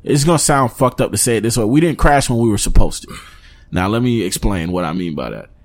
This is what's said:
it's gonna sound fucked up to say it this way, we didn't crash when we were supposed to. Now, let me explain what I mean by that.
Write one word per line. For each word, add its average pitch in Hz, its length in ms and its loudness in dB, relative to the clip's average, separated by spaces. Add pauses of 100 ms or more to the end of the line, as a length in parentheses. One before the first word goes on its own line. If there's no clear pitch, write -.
it's 143 220 0
gonna 165 140 2
sound 139 340 0
fucked 127 300 -2
up - 100 -2
to 104 60 -4
say 117 180 0
it 104 60 -2
this 113 160 -2
way, 110 80 0
we 131 140 2
didn't 160 180 0
crash 143 320 2
when 117 80 0
we 117 100 2
were 104 80 2
supposed - 460 4
to. - 120 -18 (560)
Now, 92 180 -2
let 113 140 0
me 120 200 0
explain 90 500 -2
what 90 120 -2
I 80 100 -4
mean 87 200 -4
by 65 140 -6
that. 53 220 -14 (140)